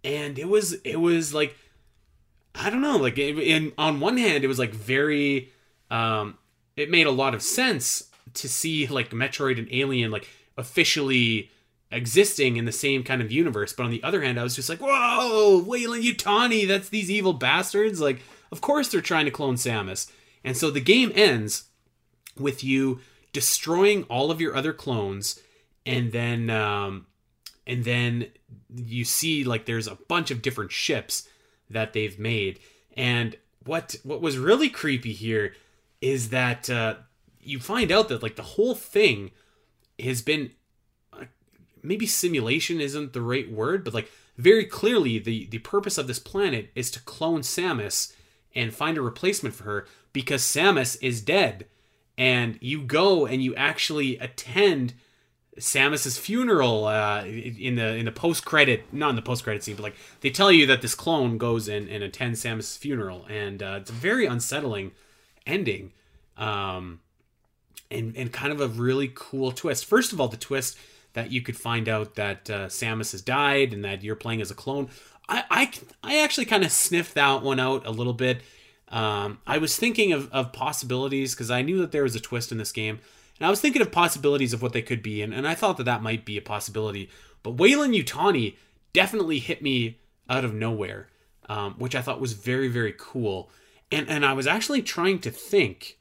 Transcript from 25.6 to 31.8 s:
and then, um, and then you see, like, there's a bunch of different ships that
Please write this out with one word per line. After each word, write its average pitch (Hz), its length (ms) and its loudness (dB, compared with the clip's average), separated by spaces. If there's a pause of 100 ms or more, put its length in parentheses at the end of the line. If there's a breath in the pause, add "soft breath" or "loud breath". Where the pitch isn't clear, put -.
and 123 260 0
then, 117 380 -2
um, 101 560 -2 (640)
and 123 160 -4
then 120 460 0 (460)
you 117 300 -6
see, 156 380 0
like, 117 240 -2
there's 113 200 -2
a 95 200 -12
bunch 165 240 -2
of 120 100 -4
different 107 300 -4
ships - 560 -4 (420 soft breath)
that 110 220 -4